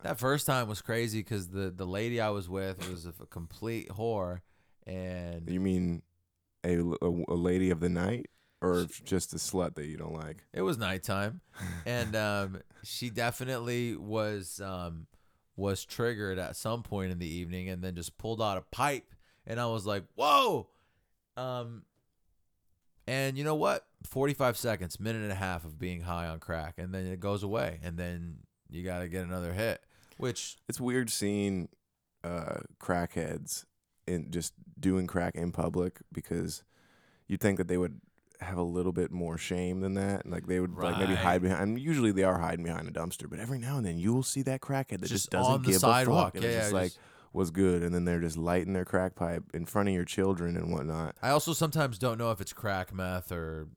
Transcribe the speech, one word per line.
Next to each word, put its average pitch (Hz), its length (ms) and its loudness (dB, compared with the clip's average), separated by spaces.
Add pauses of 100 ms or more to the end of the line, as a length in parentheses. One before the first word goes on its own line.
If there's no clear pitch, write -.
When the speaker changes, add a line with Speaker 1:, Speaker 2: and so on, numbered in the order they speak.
Speaker 1:
That 120 160 -4
first 135 260 2
time 127 220 2
was 107 120 -6
crazy 110 440 -2
'cause 98 240 -4
the, 95 220 -2
the 90 160 -6
lady 113 340 0
I 107 100 2
was 101 180 -4
with 92 400 -4
was 87 180 -8
a - 20 -8
f-, - 220 -14
complete 107 580 -6
whore, 95 540 -2 (440)
and 87 640 -6
Speaker 2:
You 92 80 0
mean 90 440 2 (600)
a, 87 160 4
a, 85 160 2 (340)
a 87 60 2
lady 90 360 4
of 82 100 4
the 87 80 2
night, 95 420 0 (320)
or 87 300 4
Speaker 1:
She - 100 -14
Speaker 2:
just - 300 0
a 85 60 -6
slut 87 360 0
that 73 120 -6
you 78 100 -8
don't 80 180 -8
like? 78 380 -8
Speaker 1:
It 185 100 -2
was 175 160 0
nighttime, 101 600 -2 (240)
Speaker 2:
<laughs> 87 200 -8
Speaker 1:
and, 104 300 -2
um, 101 460 0 (240)
she - 260 -6
definitely 120 840 -2
was, 104 640 -4
um, 87 480 -6 (480)
was 98 280 0
triggered 104 540 0
at 87 160 -4
some 113 300 -4
point 95 260 -2
in 87 80 -4
the 85 80 -4
evening, 87 420 -4
and 90 140 -6
then 90 140 -4
just 85 220 -10
pulled 110 220 -4
out 104 160 0
a 90 40 -2
pipe, 135 520 -2 (360)
and 113 100 -4
I 120 80 0
was 110 180 -2
like, 101 200 -2 (100)
"Whoa!" 240 540 6 (680)
Um, 123 460 -6 (1300)
and 135 300 -2
you 143 60 -4
know 156 120 2
what? 190 280 2 (200)
Forty-five 135 520 2
seconds, 98 440 -2
minute 110 220 -2
and 104 100 -2
a 95 40 -2
half 92 280 -2
of 78 140 -12
being 87 240 -4
high 85 260 -4
on 80 100 -6
crack, 80 400 -6
and 90 160 -6
then 92 120 -4
it 92 120 -6
goes 101 240 -2
away, 101 400 -2
and 85 160 -6
then 87 400 -6 (320)
you 90 140 -8
gotta 90 240 -4
get 90 160 -4
another 87 280 -4
hit, 104 300 0 (360)
which - 380 -4 (120)
Speaker 2:
It's - 120 -6
weird 123 300 2
seeing, 101 580 2 (540)
uh, 87 360 -4 (220)
crackheads 85 840 -2 (420)
in, 87 240 -2
just 85 220 -4 (260)
doing 92 300 4
crack 87 260 0
in 87 180 0
public, 90 480 0 (120)
because 85 500 -4 (640)
you'd 98 140 -2
think 98 180 4
that 90 100 2
they 90 100 4
would 87 220 0 (400)
have 90 180 -4
a 90 40 2
little 87 300 0
bit 90 180 0
more 85 260 -4
shame 90 440 -2
than 95 140 0
that. 98 340 0
Like, 87 180 -4
they 90 140 2
would, 90 160 0
like, 87 220 0
maybe 95 160 4
Speaker 1:
Right. 90 100 2
Speaker 2:
hide 90 180 6
behind, 90 200 2
and 110 180 0
usually 135 320 4
they 95 100 4
are 92 160 6
hiding 85 260 0
behind 82 220 -4
a 87 60 -8
dumpster, 82 360 -4
but 78 120 -8
every 123 180 -4
now 131 200 -2
and 113 80 0
then 85 120 0
you 101 160 2
will 131 80 4
see 135 200 -2
that 131 180 0
crackhead 135 400 -2
that - 80 -4
just - 20 -4
Speaker 1:
Just 98 200 0
Speaker 2:
doesn't 123 220 4
Speaker 1:
on 135 100 4
the 95 100 4
Speaker 2:
give 92 80 6
Speaker 1:
sidewalk. 127 380 8
Speaker 2:
a - 80 6
fuck. - 100 -4
And 98 80 0
Speaker 1:
Yeah, 117 60 2
Speaker 2:
it's 113 80 2
just 107 140 2
Speaker 1:
yeah, 95 60 4
Speaker 2:
like, 92 140 4
Speaker 1:
just - 60 -18 (340)
Speaker 2:
"What's 90 180 2
good?" 90 320 6
And 85 100 2
then 87 120 2
they're 85 160 4
just 82 160 0
lighting 87 380 2
their 90 100 2
crack 92 320 2
pipe 85 260 -2 (120)
in 82 120 -4
front 101 220 2
of 95 60 4
your 87 100 2
children 87 520 2
and 85 160 -2
whatnot. 80 480 -2
Speaker 1:
I 127 100 0
also 151 220 4
sometimes 143 460 2
don't 120 180 2
know 117 140 2
if 104 100 0
it's - 120 -6
crack 95 420 -2
meth 92 380 -2
or, 80 340 -4 (100)